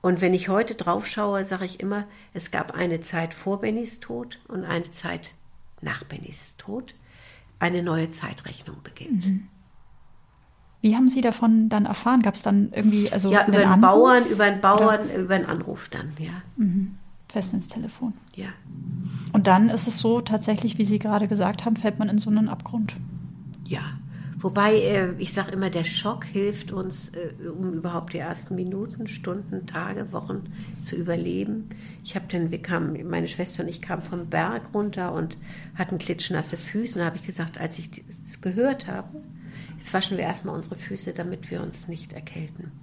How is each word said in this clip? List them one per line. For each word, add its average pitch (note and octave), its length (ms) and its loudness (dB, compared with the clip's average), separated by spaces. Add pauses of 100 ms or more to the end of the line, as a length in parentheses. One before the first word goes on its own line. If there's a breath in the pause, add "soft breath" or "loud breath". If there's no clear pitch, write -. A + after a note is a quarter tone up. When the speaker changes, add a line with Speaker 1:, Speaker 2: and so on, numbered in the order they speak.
Speaker 1:
Und F3+ 180 2
wenn F#3 140 4
ich F3+ 140 0
heute A3 260 2
drauf F3+ 320 0
schaue, G3+ 400 -2
sag F#3+ 160 -4
ich F#3 180 -8
immer, G3+ 240 -2 (300 loud breath)
es E3+ 160 -8
gab - 240 -4
eine E3+ 260 0
Zeit E3 340 -4
vor G3 260 -4
Bennys A3+ 400 -4
Tod A#3+ 460 -10
und F#3+ 180 -6
eine E3+ 260 -4
Zeit - 420 -8 (480)
nach - 240 -6
Bennys - 520 -14
Tod. A#3 380 -10 (640 soft breath)
Eine F3 240 0
neue E3 280 0
Zeitrechnung - 760 -12
beginnt. G3 420 -2
Speaker 2:
Mhm. G3 220 0 (1300)
Wie G#3+ 120 8
haben B3+ 140 8
Sie C4 140 2
davon A3 480 6
dann G#3 160 4
erfahren? A#3+ 340 4
Gab's G#3 220 2
dann G3+ 300 6
irgendwie, G#3 380 4
also G3 220 4
Speaker 1:
Ja, G3+ 80 8
Speaker 2:
einen - 80 4
Speaker 1:
über G#3 100 8
den G3 100 8
Speaker 2:
Anruf? F#3+ 220 10
Speaker 1:
Bauern, A#3+ 360 10
über G#3 240 4
den G3 100 -2
Bauern, G#3+ 460 6
Speaker 2:
Oder? F#3+ 100 -4
Speaker 1:
über F#3+ 220 2
den - 80 0
Anruf - 420 -6
dann, - 300 -8
ja. E3+ 240 -8 (140)
Speaker 2:
Mhm. F#3+ 420 2 (340)
Festnetztelefon. A3 800 -4 (220)
Speaker 1:
Ja. F#3+ 140 -10 (840 loud breath)
Speaker 2:
Und G3+ 140 4
dann G3 240 8
ist A3+ 180 0
es A#3 100 -4
so A#3 220 4
tatsächlich, G#3+ 580 0
wie G#3+ 60 4
Sie G#3 140 4
gerade G#3 300 2
gesagt G3+ 360 0
haben, A3+ 120 2
fällt G#3+ 220 0
man G#3+ 120 2
in G#3 80 4
so G#3 120 0
einen G#3+ 180 6
Abgrund. - 460 -4 (680)
Speaker 1:
Ja. - 160 -4 (580 loud breath)
Wobei, G#3 380 4
äh, F#3+ 420 4
ich - 140 -4
sag G3 160 -2
immer, F#3+ 220 0
der E3 140 0
Schock - 400 -2
hilft G3+ 460 -2
uns, F#3 380 -6
äh, D#3+ 400 -10
um F3+ 240 -4
überhaupt E3 400 -4
die E3 60 -4
ersten E3+ 360 -6
Minuten, G3 540 -6
Stunden, F#3 580 -6
Tage, - 460 -6
Wochen - 400 -8 (300 loud breath)
zu - 120 -8
überleben. F3+ 760 -4 (340 loud breath)
Ich - 120 -14
hab F#3 120 -8
dann, E3+ 220 0
wir E3 100 -6
kamen, E3 480 -4
meine E3+ 200 -2
Schwester - 340 -6
und E3 80 -4
ich E3 100 -12
kamen E3+ 220 -6
vom F3 240 -8
Berg E3 480 -4
runter F#3+ 400 -2
und D#3+ 240 -4 (360 loud breath)
hatten F3+ 220 -4
klitschnasse E3 640 -4
Füße. A#3 360 -6
Und F#3+ 60 -2
da E3+ 60 0
hab E3 100 -4
ich - 80 -12
gesagt, E3 340 -8
als E3 200 -6
ich E3 120 -12 (320)
das - 200 -16
gehört B3 440 0
habe, F#3+ 220 -10 (680 loud breath)
"Jetzt - 160 -12
waschen F#3+ 240 0
wir E3+ 60 -2
erstmal E3+ 300 -4
unsere E3 220 -8
Füße, - 380 -10
damit F3+ 360 -8
wir E3+ 120 -6
uns - 260 -10
nicht E3 240 -12
erkälten." D#3 600 -12 (100)